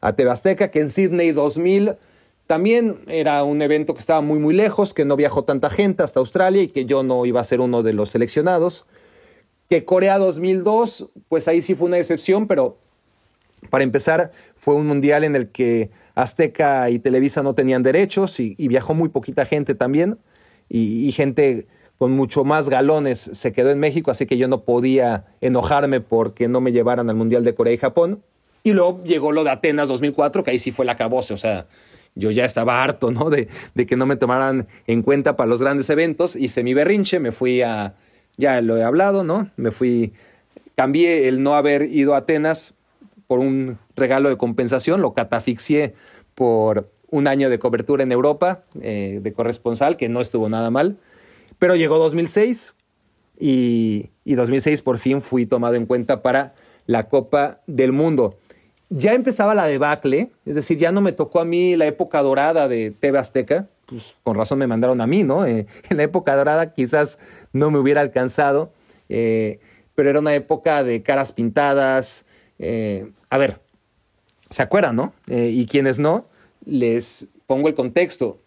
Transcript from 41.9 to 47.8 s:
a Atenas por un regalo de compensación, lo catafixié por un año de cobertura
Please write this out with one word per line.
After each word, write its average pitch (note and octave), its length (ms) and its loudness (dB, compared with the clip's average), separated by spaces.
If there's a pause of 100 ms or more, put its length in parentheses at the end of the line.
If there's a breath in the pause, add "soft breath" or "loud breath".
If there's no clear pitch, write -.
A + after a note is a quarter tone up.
a C#3 40 2
Atenas D#3 560 -2 (540)
por B2+ 100 0
un C3 400 -2 (160)
regalo C3+ 360 2
de B2+ 60 0
compensación, B2+ 640 -2
lo C3 140 -2
catafixié B2 800 -2 (400 loud breath)
por A2 560 0 (180)
un C#3+ 200 0
año C#3 220 2
de A#2 100 0
cobertura B2 420 0